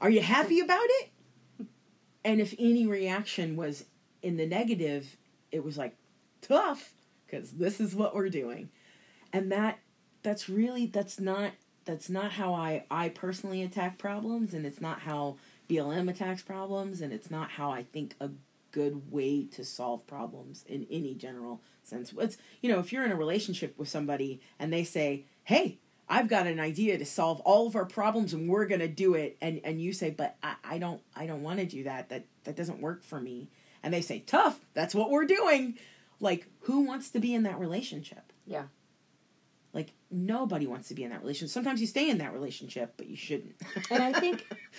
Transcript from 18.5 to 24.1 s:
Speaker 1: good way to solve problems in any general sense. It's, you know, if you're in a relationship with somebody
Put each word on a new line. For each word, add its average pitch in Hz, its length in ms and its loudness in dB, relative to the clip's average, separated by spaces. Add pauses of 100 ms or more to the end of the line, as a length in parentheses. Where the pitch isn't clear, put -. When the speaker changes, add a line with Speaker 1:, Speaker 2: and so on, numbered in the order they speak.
Speaker 1:
good 143 400 -2
way 139 340 0
to - 200 -12
solve 120 420 -6
problems 139 600 -12
in 139 240 -6
any 147 240 -4
general 120 440 -10 (220)
sense. 120 380 -10
It's, 220 180 -2 (240)
you 247 100 2
know, 202 60 4
if 180 160 -2
you're 262 100 0
in 233 80 2
a 185 40 0
relationship 170 640 -2
with 147 100 -6
somebody 139 520 -2 (180)